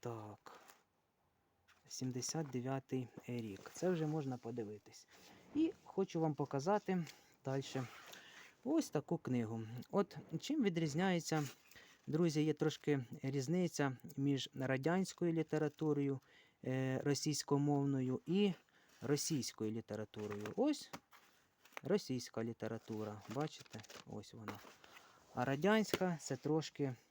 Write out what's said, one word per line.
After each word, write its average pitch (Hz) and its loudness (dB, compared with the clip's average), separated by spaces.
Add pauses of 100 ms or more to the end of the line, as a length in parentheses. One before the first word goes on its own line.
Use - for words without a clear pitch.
Так. 107 -10 (1300)
Сімдесят 131 -4
дев'ятий 131 -2 (180)
рік. 113 -8
Це 180 0
вже 160 2
можна 143 -2
подивитись. 113 -8 (480)
І 320 4 (120)
хочу 185 -2
вам 156 4
показати 170 0 (400)
дальше 135 -2 (760)
ось 302 2
таку 143 0
книгу. 113 -2 (280)
От 196 2 (240)
чим 294 0
відрізняється, 165 2 (640)
друзі, 156 4
є 156 4
трошки 147 2 (180)
різниця 139 2 (200)
між 139 2
радянською 151 2
літературою, 151 2 (440)
е, 131 0
російськомовною 139 2
і 190 4 (480)
російською 123 0
літературою. 107 -6 (100)
Ось 285 2 (920)
російська 131 -2
література, 110 -6 (120)
бачите, 135 -6 (260)
ось - -12
вона. 107 -10 (720)
А 123 2
радянська — 185 2
це - -4
трошки 147 0 (160)